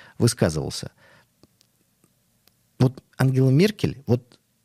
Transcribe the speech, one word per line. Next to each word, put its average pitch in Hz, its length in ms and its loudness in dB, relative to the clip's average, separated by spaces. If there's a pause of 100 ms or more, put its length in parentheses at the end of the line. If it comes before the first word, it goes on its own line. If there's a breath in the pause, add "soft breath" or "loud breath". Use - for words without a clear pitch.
(200 loud breath)
высказывался. 80 720 -2 (1900 soft breath)
Вот - 260 0 (140)
Ангела 131 320 2
Меркель 156 560 0
вот - 320 -4 (280)